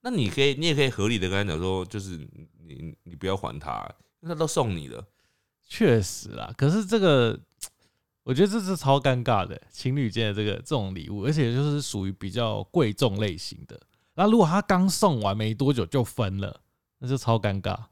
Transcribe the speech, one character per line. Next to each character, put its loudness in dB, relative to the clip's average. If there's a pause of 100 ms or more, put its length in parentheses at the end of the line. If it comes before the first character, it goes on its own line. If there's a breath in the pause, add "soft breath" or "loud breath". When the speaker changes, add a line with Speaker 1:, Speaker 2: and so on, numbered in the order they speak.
Speaker 1:
那 -6
你 0
可 -2
以， 4
你 -4
也 2
可 2
以 2
合 -2
理 0
的 0
跟 0
他 -2
讲 -2
说， -2
就 -10
是 -10 (500)
你， -14 (100)
你 -18
不 -10
要 0
还 -8
他 -8
啊， -8 (300)
因 -14
为 -6
他 -12
都 2
送 0
你 -8
了。 -12 (640)
Speaker 2:
确 4
实 -8
啦， -10
可 4
是 2
这 2
个， 6 (840)
我 -2
觉 6
得 0
这 -2
是 -2
超 2
尴 0
尬 2
的， -12 (120)
情 -4
侣 0
间 0
的 -2
这 -2
个， -2
这 -6
种 -2
礼 -10
物， -6
而 0
且 2
就 0
是 0
属 -4
于 -2
比 -10
较 -2
贵 2
重 0
类 -2
型 -12 (120)
的。 -18 (360)
那 4
如 6
果 8
他 2
刚 4
送 2
完 0
没 -2
多 2
久 0
就 0
分 -4
了， -10 (400)
那 -8
就 0
超 2
尴 -2
尬。 -4 (140)